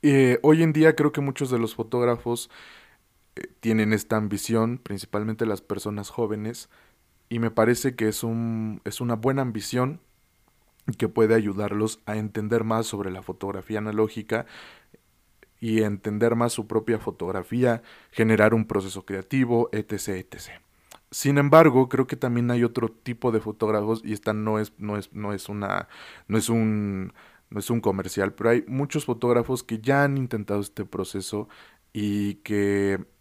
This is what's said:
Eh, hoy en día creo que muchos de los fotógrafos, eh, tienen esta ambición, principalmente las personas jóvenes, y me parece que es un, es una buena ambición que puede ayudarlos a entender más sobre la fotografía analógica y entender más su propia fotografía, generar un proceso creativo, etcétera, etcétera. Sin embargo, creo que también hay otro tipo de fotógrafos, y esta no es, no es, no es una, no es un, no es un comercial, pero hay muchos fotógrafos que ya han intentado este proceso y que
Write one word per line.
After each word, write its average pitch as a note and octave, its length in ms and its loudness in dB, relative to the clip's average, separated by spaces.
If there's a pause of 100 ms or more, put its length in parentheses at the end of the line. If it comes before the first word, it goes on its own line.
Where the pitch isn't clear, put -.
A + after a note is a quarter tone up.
Eh, C3+ 420 6
hoy D#3 180 8
en D#3+ 120 4
día D#3 220 6
creo D3+ 160 2
que D3 100 -4
muchos C#3 280 -4
de B2 100 0
los A2+ 140 -2
fotógrafos, A#2+ 760 -2 (840)
eh, - 120 -12 (120)
tienen A2 340 2
esta G#2+ 240 -2
ambición, A2+ 600 -2
principalmente G#2+ 680 -6
las G2+ 160 -2
personas G#2 480 -8
jóvenes, G#2+ 600 -8 (600)
y A#2 100 -4
me A2+ 120 0
parece A#2 440 2
que A2+ 120 0
es - 160 -4
un, A2+ 640 -4
es - 160 -8
una A#2+ 140 -2
buena C3 260 0
ambición B2+ 600 -4 (960)
que A2+ 100 0
puede A2+ 280 4
ayudarlos G#2 680 -2
a G#2+ 120 -6
entender A2 460 -2
más A2 240 -2
sobre G2 240 -6
la F#2 100 -10
fotografía G2 560 -8
analógica G#2+ 680 -2 (1120)
y A2 240 0
entender G#2+ 520 0
más A#2 180 0
su G#2+ 140 -8
propia A2 320 0
fotografía, A2+ 840 -2 (280)
generar A2 420 4
un A2 120 2
proceso F#2+ 400 -6
creativo, A#2 680 0
etcétera, G#2 480 -6
etcétera. - 420 -18 (500)
Sin C#3+ 260 0
embargo, C#3+ 520 8
creo C3 180 0
que - 80 -6
también A#2+ 360 0
hay A#2+ 120 2
otro A#2 260 0
tipo A#2+ 420 -4
de A2 100 2
fotógrafos, G#2+ 640 0
y G#2+ 100 -6
esta G#2+ 200 -4
no G#2+ 260 -2
es, G#2+ 180 -6
no G#2 200 -6
es, G2 160 -10
no G#2 200 -8
es F#2+ 160 -10
una, G2+ 380 -6 (400)
no A2 100 0
es G#2+ 120 -2
un, G#2 640 0 (360)
no G#2 100 -8
es F#2+ 100 -8
un A#2 120 0
comercial, F#2+ 520 -2
pero A#2 180 2
hay A#2+ 160 2
muchos C#3 380 -4
fotógrafos A#2+ 580 0
que A2+ 160 -6
ya C#3 240 2
han C#3 140 0
intentado G#2+ 440 -4
este G2+ 240 -8
proceso G2 640 -6 (440)
y G2+ 420 -2
que G2+ 720 0 (160)